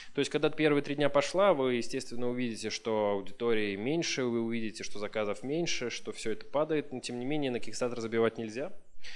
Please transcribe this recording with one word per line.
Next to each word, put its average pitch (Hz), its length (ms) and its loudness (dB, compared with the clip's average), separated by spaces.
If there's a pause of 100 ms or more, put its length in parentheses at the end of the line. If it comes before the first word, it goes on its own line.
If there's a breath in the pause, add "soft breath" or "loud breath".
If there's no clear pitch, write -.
(140 loud breath)
То - 40 0
есть, 139 120 2
когда 151 200 2
первые 151 320 4
три 143 120 -4
дня 143 140 4
пошла, 180 460 4
вы, 131 220 2
естественно, 123 520 -2
увидите, 120 400 -2
что 107 440 0
аудитории 104 640 2
меньше, 139 480 0
вы 117 180 0
увидите, 113 420 -2
что - 140 0
заказов 104 440 -2
меньше, 143 460 0
что - 240 -6
всё 110 200 -2
это 101 120 -4
падает. 151 480 -2
Но, 127 80 -6
тем 120 180 -6
не 123 60 -4
менее, 139 260 0
на 123 60 0
Kickstarter 117 440 -2
забивать 113 360 2
нельзя. 117 360 -6 (420 loud breath)